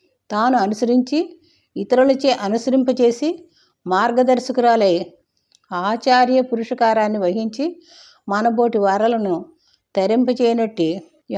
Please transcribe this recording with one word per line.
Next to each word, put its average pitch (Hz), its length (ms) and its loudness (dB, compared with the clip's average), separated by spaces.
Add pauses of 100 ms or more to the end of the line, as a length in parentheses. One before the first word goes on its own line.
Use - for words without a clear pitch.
(300)
తాను 240 280 0
అనుసరించి 240 640 0 (560)
ఇతరులచే 262 640 2
అనుసరింపచేసి 247 880 0 (560)
మార్గదర్శకురాలై 240 1080 2 (760)
ఆచార్య 247 720 2
పురుషకారాన్ని 226 760 -2
వహించి 214 460 -2 (600)
మనబోటి 226 500 0
వారలను 202 580 0 (600)
తరింపచేయనట్టి 226 920 0 (400)
ఈ 214 80 -6